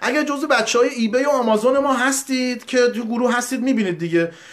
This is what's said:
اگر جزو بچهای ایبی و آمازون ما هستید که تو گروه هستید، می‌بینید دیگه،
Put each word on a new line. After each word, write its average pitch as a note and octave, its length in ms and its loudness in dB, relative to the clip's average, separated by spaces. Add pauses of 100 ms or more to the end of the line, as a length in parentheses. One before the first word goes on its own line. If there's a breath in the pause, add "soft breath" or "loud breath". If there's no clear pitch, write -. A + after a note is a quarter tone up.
اگر C#4 220 0
جزو C#4+ 240 -4
بچهای A#3+ 420 2
ایبی A#3+ 340 0
و C#4+ 60 2
آمازون A#3+ 480 2
ما C#4 160 2
هستید B3+ 720 -2
که B3 220 2
تو A3+ 160 -2
گروه A#3 340 0
هستید، B3 240 -4
می‌بینید A3 360 0
دیگه، E3+ 340 0 (220 loud breath)